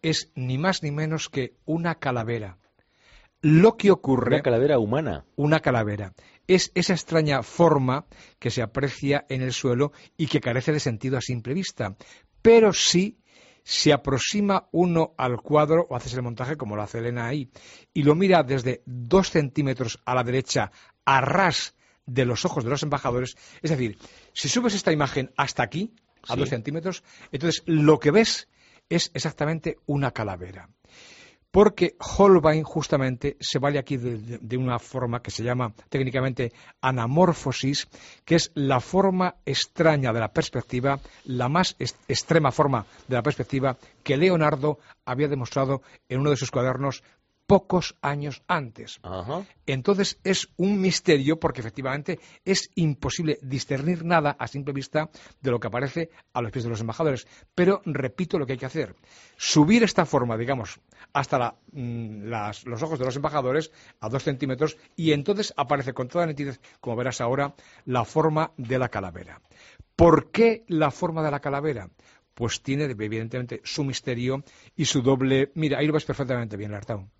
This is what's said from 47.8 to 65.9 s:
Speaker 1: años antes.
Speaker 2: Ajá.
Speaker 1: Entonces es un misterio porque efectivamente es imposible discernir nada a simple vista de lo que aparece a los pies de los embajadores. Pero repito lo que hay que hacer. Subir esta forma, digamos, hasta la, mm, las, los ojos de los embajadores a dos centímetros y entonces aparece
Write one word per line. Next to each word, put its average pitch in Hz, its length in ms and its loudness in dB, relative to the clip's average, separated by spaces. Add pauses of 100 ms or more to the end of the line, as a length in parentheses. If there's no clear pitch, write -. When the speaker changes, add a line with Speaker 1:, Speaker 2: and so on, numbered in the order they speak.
Speaker 1:
años 143 460 -6
antes. 127 560 -6
Speaker 2:
Ajá. 98 400 -8 (220)
Speaker 1:
Entonces 185 580 0
es 185 320 -2
un 196 240 0
misterio 160 580 2
porque 156 220 -4
efectivamente 135 580 -6 (280)
es 190 300 -2
imposible 156 640 -2
discernir 143 640 -4
nada 156 340 2
a 120 80 -6
simple 139 260 -8
vista 151 360 -4 (320)
de 131 100 0
lo 120 80 0
que 113 80 -6
aparece 135 440 -4 (200)
a 123 100 -4
los 110 100 -4
pies 120 120 -6
de 117 60 -4
los 110 100 -6
embajadores. 120 480 -4 (260)
Pero 185 300 2
repito 156 560 -4
lo 139 60 -4
que 127 80 -6
hay 127 40 -6
que 131 100 -10
hacer. 131 280 -6 (400)
Subir 196 480 6
esta 180 220 2
forma, 120 320 0
digamos, 120 420 -6 (320)
hasta 139 260 0
la, 117 180 -2 (180)
mm, 117 560 -10
las, 107 360 -6
los 120 180 -8
ojos 160 160 -6
de 127 40 -2
los 127 140 -4
embajadores 143 540 -2 (280)
a 110 80 -10
dos 127 160 -4
centímetros 139 540 -2 (180)
y 160 160 0
entonces 196 460 0
aparece 135 340 0